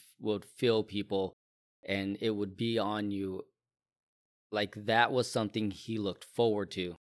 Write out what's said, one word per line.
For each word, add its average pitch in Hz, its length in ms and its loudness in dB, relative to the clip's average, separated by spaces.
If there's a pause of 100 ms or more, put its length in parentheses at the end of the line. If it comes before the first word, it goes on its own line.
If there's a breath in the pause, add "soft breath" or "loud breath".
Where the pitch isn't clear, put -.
(200)
will 104 220 -2 (140)
fill 113 280 4
people 98 500 -2 (500)
and 98 380 -2
it 110 100 2
would 101 240 -2
be 113 240 0
on 104 320 -2
you, 95 340 -6 (1040)
like, 104 220 0 (120)
that 113 260 6
was 123 180 2
something 107 400 0
he 110 280 -8
looked 98 260 -4
forward 107 480 0
to. 87 300 -4